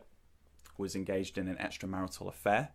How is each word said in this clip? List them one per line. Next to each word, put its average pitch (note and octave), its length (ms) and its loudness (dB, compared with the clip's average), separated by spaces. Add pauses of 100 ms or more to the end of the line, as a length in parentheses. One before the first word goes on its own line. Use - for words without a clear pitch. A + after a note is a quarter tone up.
(800)
was G2 160 -2
engaged F#2+ 420 0
in F#2 120 0
an F#2 80 -2
extramarital F#2+ 720 -4
affair G#2+ 460 4